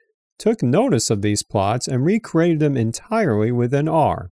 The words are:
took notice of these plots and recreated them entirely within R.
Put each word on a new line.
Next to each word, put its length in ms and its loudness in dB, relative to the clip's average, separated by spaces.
took 240 -2
notice 460 2
of 140 -2
these 200 0
plots 460 -2
and 160 -2
recreated 560 0
them 160 0
entirely 760 0
within 380 0
R. 440 0